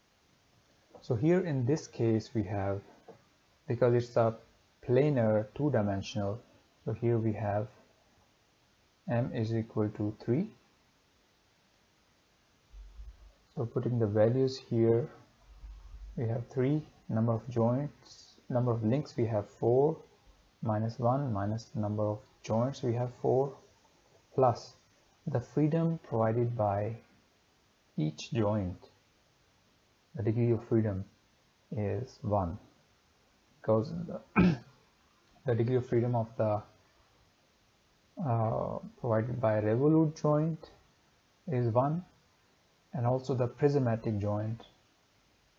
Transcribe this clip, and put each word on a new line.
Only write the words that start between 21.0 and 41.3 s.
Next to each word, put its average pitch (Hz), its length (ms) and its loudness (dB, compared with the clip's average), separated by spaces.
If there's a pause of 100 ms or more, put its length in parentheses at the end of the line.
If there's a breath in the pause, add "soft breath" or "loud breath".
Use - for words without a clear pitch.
minus 104 420 -4
number 107 280 -2
of 104 160 0 (240)
joints 120 400 -2
we 120 120 0
have 123 160 -4 (100)
four, 135 340 2 (800)
plus 127 400 2 (520)
the 131 140 -2
freedom 160 680 0
provided 117 500 0
by 104 400 0 (1000)
each 151 360 -4
joint. 104 440 0 (1400)
The 110 60 -4
degree 117 300 2
of 110 160 -2
freedom 107 360 0 (720)
is 104 460 -4
one, 101 360 -2 (1040)
because 110 300 0 (160)
the, - 140 -10 (160)
<clears throat> 175 220 4 (880)
the 123 100 2
degree 120 180 2
of 123 140 0
freedom 123 260 0
of 113 220 -2
the, 104 260 0 (1600)
uh, 117 540 -2 (220)
provided 120 400 0
by 110 200 2
revolute 151 600 4
joint 151 500 0 (800)